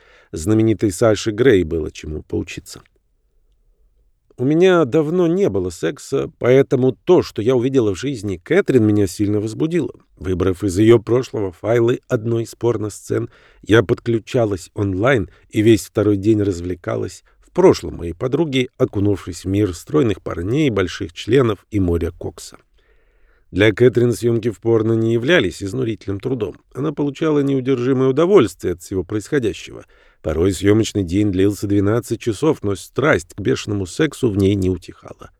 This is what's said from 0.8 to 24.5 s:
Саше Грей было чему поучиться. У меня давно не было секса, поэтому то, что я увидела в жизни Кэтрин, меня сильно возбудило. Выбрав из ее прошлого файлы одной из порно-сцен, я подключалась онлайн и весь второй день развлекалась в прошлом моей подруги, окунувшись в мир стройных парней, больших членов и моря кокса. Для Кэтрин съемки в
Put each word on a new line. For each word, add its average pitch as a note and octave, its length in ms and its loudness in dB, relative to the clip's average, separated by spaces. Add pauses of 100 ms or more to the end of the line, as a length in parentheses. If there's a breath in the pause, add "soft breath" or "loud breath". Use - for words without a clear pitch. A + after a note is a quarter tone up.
Саше A2 380 0
Грей G#2+ 340 4
было D#2 280 -6
чему D#2 320 -12
поучиться. - 580 -10 (1600)
У B2+ 60 -4
меня E3+ 420 4
давно D#3+ 420 0
не F3+ 220 0
было F#2+ 200 -2
секса, C#3 720 -6
поэтому C3 540 4
то, F3 280 2
что - 220 -6
я C3 120 2
увидела B2 380 0
в E2+ 60 -8
жизни G#2 440 -6
Кэтрин, D3 400 2
меня G#2 220 4
сильно G#2 340 -2
возбудило. C3+ 540 -4 (240)
Выбрав F#2 460 -2
из F#2 160 -2
ее A2+ 180 8
прошлого A2 540 -2
файлы A#2 560 0
одной A#2 360 -4
из - 120 -16
порно-сцен, A2+ 760 -4 (320 soft breath)
я A2 220 4
подключалась A2+ 880 -2
онлайн G2+ 560 0 (200 soft breath)
и A2 120 -2
весь A2 240 6
второй G#2 320 2
день G#2 240 2
развлекалась F#2+ 840 -6 (160)
в - 160 -20
прошлом E3+ 420 4
моей E2+ 160 -8
подруги, C3 640 -2
окунувшись G2+ 680 -2
в - 20 -6
мир F#2+ 280 0
стройных C3+ 480 -2
парней, A#2+ 480 -2
больших F#2+ 420 -4
членов A#2 560 -2
и G#2 100 -2
моря E2+ 300 0
кокса. - 480 -16 (960)
Для G#2 200 4
Кэтрин A#2+ 400 4
съемки A#2 380 -2
в G#2 100 -10